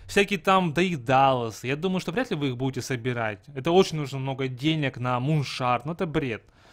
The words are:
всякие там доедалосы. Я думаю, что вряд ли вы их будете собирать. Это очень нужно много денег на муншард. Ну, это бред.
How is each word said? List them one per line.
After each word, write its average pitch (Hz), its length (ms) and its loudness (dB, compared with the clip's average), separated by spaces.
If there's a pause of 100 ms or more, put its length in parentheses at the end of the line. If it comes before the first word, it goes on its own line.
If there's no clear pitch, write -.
всякие 202 320 2
там 185 360 4
доедалосы. 131 920 2
Я 139 80 0
думаю, 160 240 -2
что 175 120 -6
вряд 247 180 -4
ли 170 60 -2
вы 143 120 0
их 123 80 -2
будете 127 260 -4
собирать. 117 580 -4 (140)
Это 139 180 -2
очень 185 240 4
нужно 139 220 -6
много 135 280 -4
денег 135 520 -2
на 123 220 -2
муншард. 127 640 0
Ну, 156 80 -4
это 190 120 -4
бред. 139 380 -4 (280)